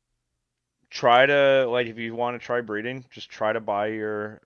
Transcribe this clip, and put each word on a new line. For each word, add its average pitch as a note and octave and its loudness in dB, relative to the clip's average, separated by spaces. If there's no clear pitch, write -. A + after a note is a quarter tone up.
try B2+ 6
to, C#3 4
like, B2 0
if A2+ -12
you A2+ -6
wanna A#2+ -4
try A#2+ -4
breeding, A#2+ -8
just - -18
try G#2+ -2
to A2+ -2
buy G#2 -2
your, G#2+ -6